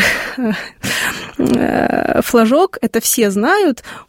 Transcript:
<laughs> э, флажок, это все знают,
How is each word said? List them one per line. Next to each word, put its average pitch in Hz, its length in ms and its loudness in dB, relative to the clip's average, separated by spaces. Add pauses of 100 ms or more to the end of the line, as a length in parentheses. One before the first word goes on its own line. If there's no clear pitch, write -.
(360)
<laughs> - 1000 -6
э, - 840 0
флажок, 254 600 2
это 226 180 -2
все 214 320 0
знают, 285 520 2 (240)